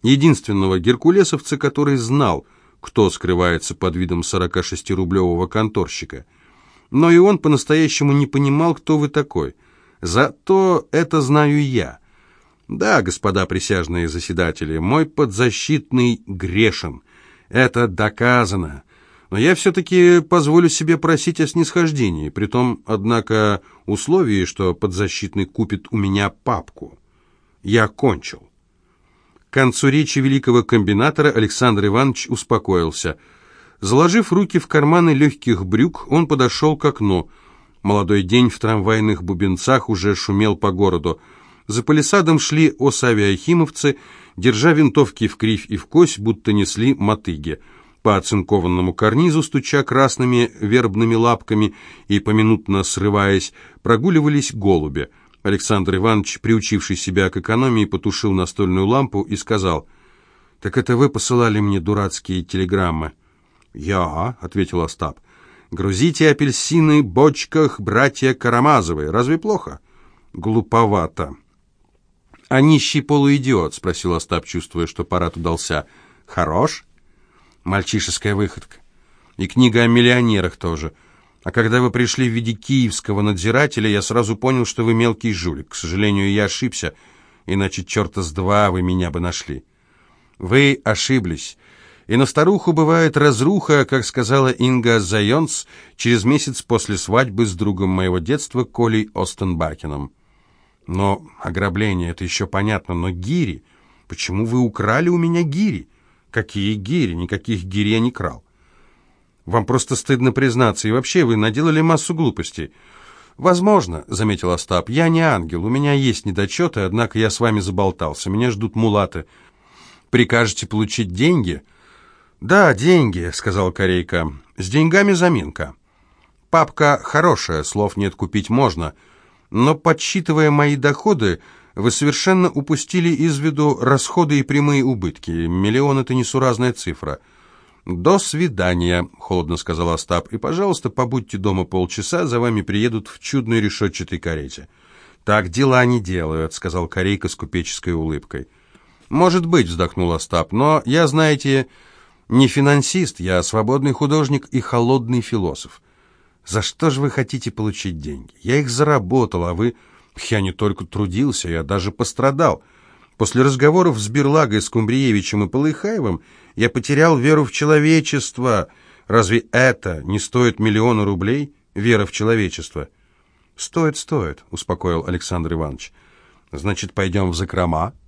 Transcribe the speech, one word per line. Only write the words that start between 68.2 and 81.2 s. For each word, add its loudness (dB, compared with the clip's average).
Карамазовы. 2
Разве 0
плохо?» -4
«Глуповато». 0
«А 2
нищий 4
полуидиот?» 2
спросил -4
Остап, -4
чувствуя, -6
что -8
парад -4
удался. -4
«Хорош?» -2
«Мальчишеская -4
выходка. -6
И -4
книга 4
о 2
миллионерах 2
тоже. -6